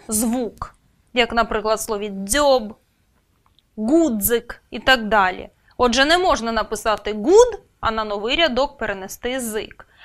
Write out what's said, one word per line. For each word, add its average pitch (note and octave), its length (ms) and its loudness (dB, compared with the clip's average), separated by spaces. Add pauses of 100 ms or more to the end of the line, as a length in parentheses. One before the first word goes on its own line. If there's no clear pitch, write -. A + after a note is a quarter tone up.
звук. A3+ 680 -4 (380)
Як, A#3+ 200 0
наприклад, A3 440 0
в G#3+ 40 -6
слові G#3 280 -6
дзьоб, A3 680 0 (1000)
"гудзик" A#3 960 0
і A#3+ 80 -10
так A#3 280 2
далі. G3 420 0 (280)
Отже, B3 280 2
не D#4+ 120 2
можна C#4 340 0
написати G#3+ 600 -4
гуд, G4+ 480 4 (180)
а A3+ 120 -2
на A3 120 -4
новий G#3+ 320 -4
рядок C#4+ 420 0
перенести G#3 600 -8
зик. A3 480 -10 (180)